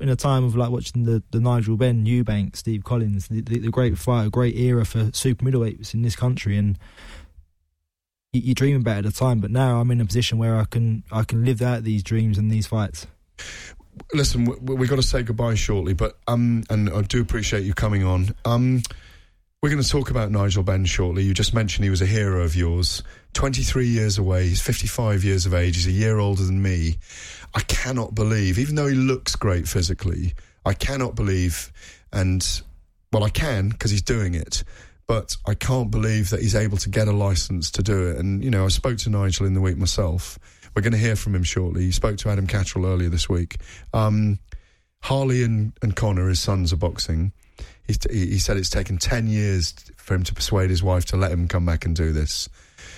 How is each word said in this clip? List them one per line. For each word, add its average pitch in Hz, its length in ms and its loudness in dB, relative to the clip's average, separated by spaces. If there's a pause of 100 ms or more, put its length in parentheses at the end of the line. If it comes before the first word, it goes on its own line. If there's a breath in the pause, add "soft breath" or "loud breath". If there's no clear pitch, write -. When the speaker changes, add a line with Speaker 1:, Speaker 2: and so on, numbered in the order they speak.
Speaker 1:
in 143 80 -2
a 127 80 4
time 131 280 2
of, 117 120 2
like, 120 140 2
watching 120 320 -4
the, 113 200 2 (100)
the 117 80 2
Nigel 117 360 2
Benn, 117 300 2
Eubank, 110 500 2
Steve 107 280 -4
Collins, 107 440 -2
the, 110 140 -4
the, 117 160 -2
the 113 120 -2
great 120 280 2
fight, 120 280 0
a 107 40 0
great 120 260 0
era 120 300 2
for 110 260 0
super 123 320 0
middleweights 117 480 0
in 113 100 -2
this 117 140 0
country, 123 400 0
and 101 220 2 (1500 loud breath)
y-, 127 120 0
you 127 100 2
dream 139 220 2
about 113 220 0
it 104 80 -2
at 104 60 0
the - 60 -6
time. 123 220 2
But 101 100 -2
now 123 300 2
I'm 123 100 2
in 120 100 2
a 113 60 0
position 113 320 0
where 113 180 2
I 107 80 2
can, 113 460 -2
I 110 140 0
can 117 200 0
live 123 180 2
out 123 200 0
these 107 200 0
dreams 110 360 0
and 107 120 2
these 107 180 0
fights. 104 380 -4 (1080 loud breath)
Speaker 2:
Listen, 139 320 2
we, 123 140 0
we, 131 160 -4
we 127 100 2
gotta 131 160 2
say 127 200 2
goodbye 117 320 -2
shortly, 98 380 0
but, 107 240 -2 (120)
um, 117 420 2
and 107 200 2
I 104 120 0
do 123 180 0
appreciate 107 440 -2
you 98 100 0
coming 104 300 2
on. 92 300 2 (100)
Um, 123 380 2 (800 loud breath)
we're 147 80 2
gonna 147 120 0
talk 139 280 0
about 113 200 0
Nigel 101 320 2
Benn 95 240 2
shortly. 90 380 0
You 98 100 4
just 101 200 0
mentioned 110 300 0
he 98 60 2
was 90 120 2
a 92 40 2
hero 98 360 0
of 82 140 0
yours. 87 460 0 (320 loud breath)
Twenty-three 131 520 0
years 107 320 2
away. 92 300 2
He's 90 120 2
fifty-five 107 640 0
years 95 220 2
of 90 80 0
age. 87 220 2
He's 87 100 2
a 90 60 2
year 110 260 2
older 101 240 0
than 95 200 2
me. 85 340 0 (580 loud breath)
I - 60 -2
cannot 123 540 -2
believe, 107 440 2
even 147 180 0
though 147 120 2
he 139 60 2
looks 131 420 0
great 87 320 0
physically, 87 640 -2 (320 soft breath)
I 101 80 2
cannot 127 420 -2
believe, 92 560 -2 (420 loud breath)
and, 92 340 0 (640)
well, 104 120 2
I 107 40 2
can 110 440 0
'cause 110 180 -2
he's 101 120 0
doing 104 320 -2
it, - 300 -4 (420 loud breath)
but - 300 -2 (100)
I 104 80 0
can't 127 360 -2
believe 110 400 0
that 110 100 -2
he's 107 140 2
able 107 240 0
to 101 100 -4
get 104 200 2
a 104 40 2
license 98 600 0
to 101 100 -2
do 95 260 0
it. 85 100 -2
And, 98 240 -2
you 131 80 0
know, 98 140 2
I 95 40 2
spoke 117 300 0
to 110 120 -2
Nigel 98 360 0
in 95 60 2
the 95 80 2
week 92 160 0
myself. 87 600 -2 (360 loud breath)
We're 101 80 0
gonna 113 140 2
hear 110 200 2
from 101 180 -2
him 92 100 0
shortly. 87 380 -2
He 92 100 2
spoke 107 260 0
to 107 120 -2
Adam 98 160 0
Catterall 95 400 0
earlier 90 240 0
this 85 180 0
week. 87 300 -2 (340 loud breath)
Um, 107 460 2 (640 soft breath)
Harley 135 400 2
and, 113 300 0 (100)
and 104 120 0
Connor, 92 340 0
his 92 120 2
sons, 90 320 0
are 87 40 0
boxing. 85 560 -2 (540 loud breath)
He's 107 120 0
t-, - 160 -2
he, 95 180 0
he 98 60 2
said 101 180 0
it's 95 140 -2
taken 95 260 -2
ten 113 300 0
years 101 480 0 (220)
for - 180 -4
him 92 100 0
to - 100 -4
persuade 95 360 0
his 87 120 2
wife 92 240 2
to - 120 -2
let 92 140 2
him 87 160 0
come 87 180 0
back 82 180 0
and 85 100 0
do 82 180 0
this. 76 360 -2 (500 loud breath)